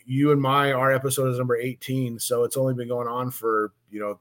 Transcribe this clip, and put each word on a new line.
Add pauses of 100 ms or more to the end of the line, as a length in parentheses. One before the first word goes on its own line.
you
and
my,
our
episode
is
number
eighteen.
So
it's
only
been
going
on
for, (180)
you
know,